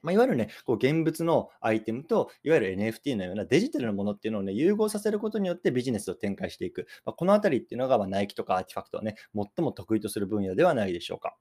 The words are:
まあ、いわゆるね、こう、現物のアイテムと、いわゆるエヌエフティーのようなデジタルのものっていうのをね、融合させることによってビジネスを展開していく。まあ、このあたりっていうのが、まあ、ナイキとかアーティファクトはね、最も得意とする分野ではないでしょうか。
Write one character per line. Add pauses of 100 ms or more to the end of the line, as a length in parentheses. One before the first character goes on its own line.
ま
あ、
い
わ
ゆ
る
ね、 (140)
こ
う、
現
物
の (120)
ア
イ
テ
ム
と、 (120)
い
わ
ゆ
る
エ
ヌ
エ
フ
テ
ィ
ー
の
よ
う
な
デ
ジ
タ
ル
の
も
の
っ
て
い
う
の
を
ね、
融
合
さ
せ
る
こ
と
に
よ
っ
て
ビ
ジ
ネ
ス
を
展
開
し
て
い
く。 (180)
ま
あ、
こ
の
あ
た
り
っ
て
い
う
の
が、
ま
あ、
ナ
イ
キ
と
か
ア
ー
テ
ィ
フ
ァ
ク
ト
は
ね、 (180)
最
も
得
意
と
す
る
分
野
で
は
な
い
で
し
ょ
う
か。